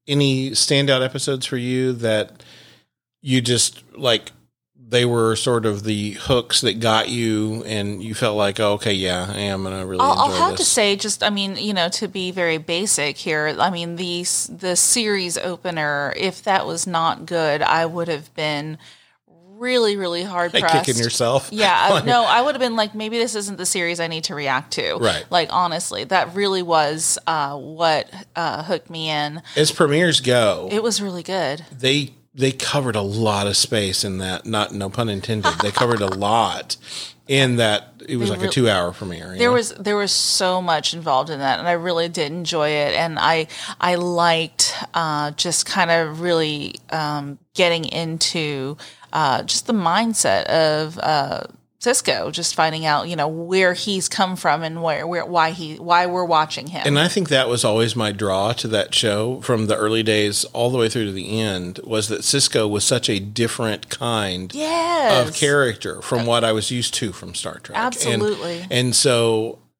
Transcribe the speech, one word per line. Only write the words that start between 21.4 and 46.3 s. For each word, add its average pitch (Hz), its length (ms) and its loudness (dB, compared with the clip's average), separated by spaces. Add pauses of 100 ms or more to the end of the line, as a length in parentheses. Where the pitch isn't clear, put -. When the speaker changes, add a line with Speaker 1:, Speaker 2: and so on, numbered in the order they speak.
Speaker 2:
Yeah, 208 240 4
I, - 140 4
Speaker 1:
<laughs> 294 40 6
Like 160 120 2
Speaker 2:
no, 240 180 4
I 226 160 4
would 285 140 0
have 262 60 -6
been 240 160 0
like, 214 180 0
"Maybe 220 240 -4
this 226 160 0
isn't 202 240 -6
the 185 80 -6
series 170 340 -2
I 165 60 0
need 160 180 -4
to 175 100 -6
react 139 380 -2
to." 82 240 -2
Speaker 1:
Right. 104 340 0
Speaker 2:
Like, 170 220 2
honestly, 175 520 -2
that 175 300 0
really 190 280 0
was, 160 640 2
uh, 147 300 -2
what, 156 540 -2 (240)
uh, 151 300 -2
hooked 170 260 -4
me 160 200 -6
in. 147 320 -4 (140)
Speaker 1:
As 151 140 4
premieres 160 500 4
go, 110 520 2
Speaker 2:
It 214 100 0
was 220 200 0
really 180 200 -6
good. 165 480 -4
Speaker 1:
they, 135 440 0 (180)
they 135 200 2
covered 127 440 -2
a 104 60 0
lot 101 460 2
of 101 80 0
space 101 480 0
in 95 140 -4
that, 92 280 -6
not, 110 260 -2
no 98 160 -4
pun 113 200 -2
intended, 104 440 -2 (100)
they 101 100 0
covered 117 280 2
a 101 60 2
Speaker 2:
<laughs> 95 100 -2
Speaker 1:
lot 101 600 0 (520)
in 135 280 4
that. 107 320 2 (200)
It 131 80 -2
was 117 140 0
Speaker 2:
They 95 60 -2
Speaker 1:
like 90 40 -10
a - 40 0
Speaker 2:
real- 185 80 0
Speaker 1:
two-hour 98 400 2
premiere, 87 420 -10
you - 40 -10
Speaker 2:
There 240 120 4
Speaker 1:
know? 247 40 4
Speaker 2:
was, 233 200 -2
there 208 220 -2
was 202 160 -2
so 185 500 0
much 165 320 0
involved 156 340 0
in 147 120 -6
that, 135 180 0
and 170 100 -2
I 175 40 2
really 170 360 0
did 165 240 -4
enjoy 160 380 -2
it. 147 240 0
And 160 260 -2
I, 160 280 2 (320)
I 180 160 2
liked, 170 800 2 (200)
uh, 151 380 0
just 165 340 -2
kind 175 240 0
of 160 320 2
really, 156 540 0 (140)